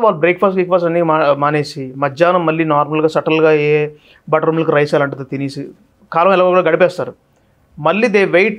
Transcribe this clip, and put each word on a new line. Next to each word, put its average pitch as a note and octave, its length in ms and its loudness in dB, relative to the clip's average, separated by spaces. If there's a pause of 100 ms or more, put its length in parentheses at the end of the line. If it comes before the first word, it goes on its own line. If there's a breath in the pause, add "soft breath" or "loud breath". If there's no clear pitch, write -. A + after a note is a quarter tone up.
వాళ్ళు G3 180 0
బ్రేక్‌ఫాస్ట్, F3+ 360 0
బ్రేక్‌ఫాస్ట్ F3 300 0
అన్నీ E3+ 140 0
మా-, D#3 400 2
మానేసి C#3+ 520 -4 (100)
మధ్యాహ్నం E3+ 420 0
మళ్ళీ D#3+ 180 0
నార్మల్గా D3+ 440 0
సటిల్గా D#3+ 440 2 (140)
ఏ D3+ 80 2 (560 soft breath)
బటర్ D#3 220 0
మిల్క్ D#3+ 260 0
రైస్ D3 180 0
అలాంటిది C#3 300 -2
తినేసి C#3 360 -8 (500)
కాలం F3 220 2
ఎలాగోలా F#3 360 2
గడిపేస్తారు. D#3+ 440 0 (640)
మళ్ళీ F3 300 0
they G3 180 2 (120)
wait G#3+ 220 0